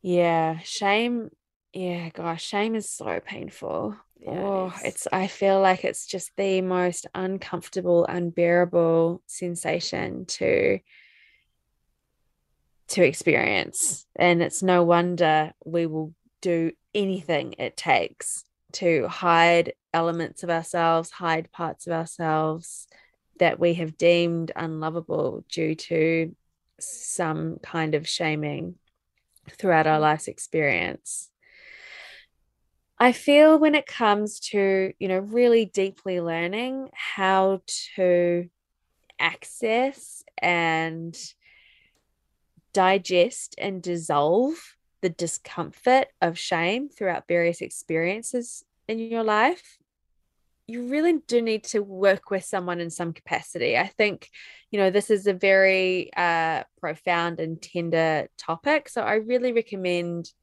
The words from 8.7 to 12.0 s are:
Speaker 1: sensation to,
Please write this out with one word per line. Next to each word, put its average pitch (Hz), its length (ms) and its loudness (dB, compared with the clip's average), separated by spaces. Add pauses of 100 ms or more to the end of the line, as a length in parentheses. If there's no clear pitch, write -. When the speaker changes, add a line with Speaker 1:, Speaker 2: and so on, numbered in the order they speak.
Speaker 1:
sensation - 1000 -6
to, - 540 0 (2000)